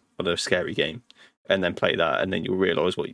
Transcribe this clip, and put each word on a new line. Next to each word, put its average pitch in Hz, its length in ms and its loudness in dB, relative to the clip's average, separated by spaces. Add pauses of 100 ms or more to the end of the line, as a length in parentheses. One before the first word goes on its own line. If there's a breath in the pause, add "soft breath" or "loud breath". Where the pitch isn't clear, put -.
(180)
on 92 80 -2
a 101 100 0
scary 87 360 0
game, 78 300 -2 (460 soft breath)
and 95 140 2
then 87 120 2
play - 200 0
that, 80 280 2
and 95 100 -2
then 87 100 -2
you'll 92 140 -2
realise 92 400 2
what 85 180 -4